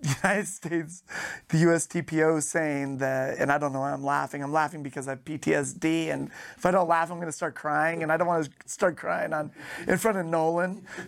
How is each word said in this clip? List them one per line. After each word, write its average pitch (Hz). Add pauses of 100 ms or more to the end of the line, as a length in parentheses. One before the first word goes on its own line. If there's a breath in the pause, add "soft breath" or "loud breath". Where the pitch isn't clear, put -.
<laughs> 139
United 196
States, 165 (460 loud breath)
the 160
U 170
S 170
T 170
P 156
O, 156
saying 139
that, 135
and 139
I 147
don't 147
know 135
why 143
I'm 139
laughing. 143
I'm 139
laughing 151
because 135
I 135
have 135
P 151
T 156
S 139
D, 160
and 139 (260 loud breath)
if -
I 180
don't 180
laugh, 165
I'm 170
gonna 170
start 156
crying, 156
and 156
I 160
don't 175
wanna 165 (180)
start -
crying 170
on, 151 (360 loud breath)
in 180
front 214
of 175
Nolan, 170 (240 loud breath)